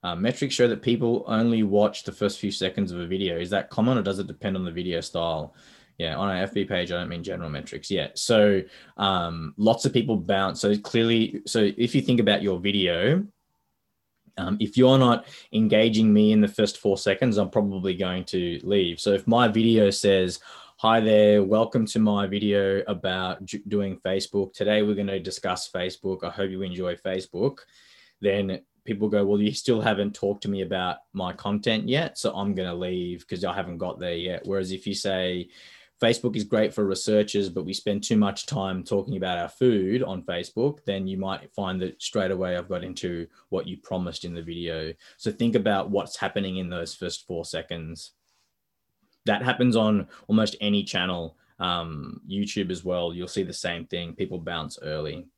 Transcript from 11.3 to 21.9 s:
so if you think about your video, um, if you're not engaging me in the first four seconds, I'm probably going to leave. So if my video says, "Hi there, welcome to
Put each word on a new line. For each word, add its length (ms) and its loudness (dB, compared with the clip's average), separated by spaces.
so 300 4
if 180 0
you 60 6
think 200 2
about 200 4
your 180 0
video, 680 2
um, 200 -2
if 200 -2
you're 180 10
not 300 6
engaging 580 6
me 220 8
in 80 6
the 80 6
first 300 0
four 180 2
seconds, 400 2
I'm 140 2
probably 420 0
going 340 -2
to 360 -2
leave. 360 2
So 140 2
if 140 0
my 220 6
video 420 6
says, 500 2
"Hi 220 4
there, 420 8
welcome 460 2
to 100 -2